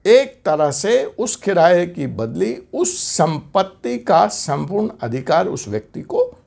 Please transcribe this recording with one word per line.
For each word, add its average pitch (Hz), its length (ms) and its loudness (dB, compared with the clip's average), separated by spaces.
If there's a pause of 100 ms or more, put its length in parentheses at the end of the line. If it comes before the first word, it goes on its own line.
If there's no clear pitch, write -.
एक 254 380 4
तरह 151 260 2
से 220 340 0
उस - 320 -6
किराए 175 500 4
की 165 200 -8
बदली 123 520 -4 (160)
उस 349 280 -2
संपत्ति 190 960 -2
का 196 280 4
संपूर्ण 185 640 -4 (100)
अधिकार 131 460 -2
उस - 220 -8
व्यक्ति 107 320 -8
को - 360 -2 (100)